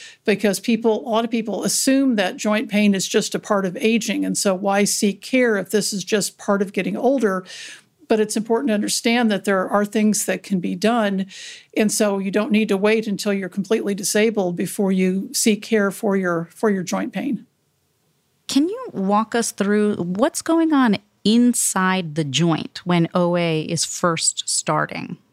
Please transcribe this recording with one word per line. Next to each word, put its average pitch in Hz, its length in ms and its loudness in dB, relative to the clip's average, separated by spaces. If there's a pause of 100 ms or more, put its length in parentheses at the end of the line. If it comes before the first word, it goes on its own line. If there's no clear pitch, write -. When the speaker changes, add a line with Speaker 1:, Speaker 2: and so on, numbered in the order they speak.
(260)
Speaker 1:
because 202 340 2
people, 226 460 0
a - 20 -12
lot 226 160 0
of 233 60 -6
people 220 340 -4
assume 269 520 2
that 190 200 0
joint 214 320 -2
pain 208 260 4
is 185 140 -2
just - 260 0
a - 40 -2
part 196 260 0
of 180 140 -4
aging. 208 480 0
And 190 100 -2
so 196 180 2
why 196 300 2
seek 202 380 0
care 247 340 2
if 190 140 -4
this 214 240 0
is 185 100 -6
just - 320 -2
part 202 240 0
of 196 140 -4
getting 190 240 -2
older? 220 480 2 (640)
But 220 120 2
it's 214 160 -2
important 226 320 -2
to 214 60 0
understand 220 560 0
that 190 140 -2
there 190 240 0
are 208 180 2
things 214 400 0
that 190 160 -4
can 190 180 -2
be 190 140 -4
done. 202 520 0 (480)
And 214 160 2
so 202 280 0
you 196 120 -4
don't 214 220 0
need 214 160 2
to 202 80 0
wait 214 300 2
until 202 260 -4
you're 196 160 -4
completely 202 460 -2
disabled 208 600 0
before 190 380 -2
you 185 400 0
seek 208 300 0
care 202 280 0
for 196 240 -2
your, 175 360 -2
for - 180 -2
your 190 140 0
joint 185 320 -6
pain. 247 320 -4 (1040)
Speaker 2:
Can 294 200 2
you 480 240 -8
walk 202 420 0
us 233 160 0
through 208 460 0
what's 185 460 -2
going 330 320 2
on 247 240 4 (260)
inside 185 920 2
the 160 80 0
joint 151 600 0
when 175 300 2
O 175 200 2
A 165 280 0
is - 240 -2
first - 600 -2
starting? 160 720 -4 (160)